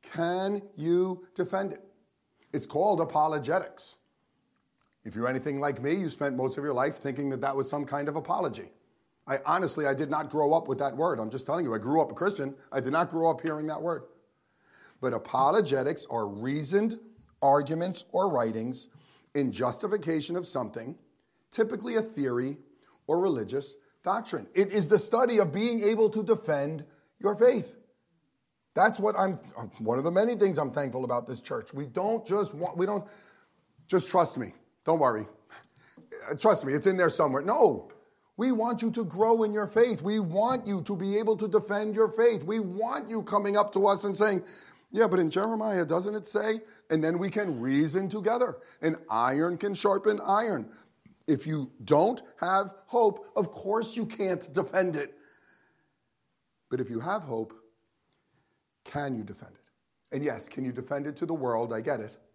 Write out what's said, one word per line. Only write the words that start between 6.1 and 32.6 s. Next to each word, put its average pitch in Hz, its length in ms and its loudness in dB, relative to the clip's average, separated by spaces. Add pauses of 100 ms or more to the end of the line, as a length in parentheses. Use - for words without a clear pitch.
most 131 200 -2
of 143 80 -6
your 147 80 -2
life 131 240 0
thinking 139 320 -4
that 131 140 -4
that 139 120 -2
was 135 140 -2
some 147 160 -4
kind 143 240 -4
of 147 80 -6
apology. 143 560 -4 (540)
I 135 180 -2
honestly, 156 420 0
I 135 60 2
did 139 180 -2
not 151 200 -2
grow 147 240 2
up 165 140 0
with 135 100 -2
that 139 180 -2
word. 156 220 0
I'm 110 100 -4
just 131 160 -8
telling 160 220 -2
you, 113 80 -2
I 113 40 -2
grew 135 220 2
up 147 100 2
a - 40 -10
Christian. 156 400 -2 (180)
I - 80 0
did 127 120 -4
not 170 180 0
grow 165 200 2
up 160 120 -4
hearing 156 240 -4
that 156 160 -6
word. 165 220 -6 (1000)
But 127 100 0
apologetics 139 960 0
are 113 200 -2
reasoned 147 720 -2 (440)
arguments 151 680 2
or 185 180 2
writings 120 580 -2 (460)
in 135 180 0
justification 160 840 -2
of 180 100 -6
something, 120 500 -6 (540)
typically 226 460 -2
a 220 60 2
theory 135 560 -4 (480)
or 165 140 2
religious 139 560 -2 (260)
doctrine. 185 520 -4
It 196 180 4
is 190 160 2
the 202 100 8
study 233 400 4
of 175 140 4
being 226 280 0
able 214 300 4
to 220 120 -2
defend 156 640 0 (320)
your 202 160 0
faith. 233 420 4 (960)
That's 202 260 4
what - 200 0
I'm, 190 160 2 (440)
one 117 200 0
of 139 60 -2
the 165 60 2
many 214 240 4
things 190 240 2
I'm 143 120 0
thankful 131 340 -4
about 120 220 -2
this 120 140 -10
church. 120 340 -10
We 139 120 -8
don't 214 380 -2
just 196 300 -2
want, 165 220 -6